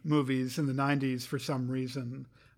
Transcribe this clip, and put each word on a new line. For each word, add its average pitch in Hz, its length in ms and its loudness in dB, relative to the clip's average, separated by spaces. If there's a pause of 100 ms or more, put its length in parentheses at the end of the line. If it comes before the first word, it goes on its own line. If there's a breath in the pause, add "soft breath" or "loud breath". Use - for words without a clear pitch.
movies 131 540 2
in 156 80 2
the 135 80 0
nineties 135 540 2
for 143 100 -2
some 131 320 -2
reason. 131 560 -4 (320 soft breath)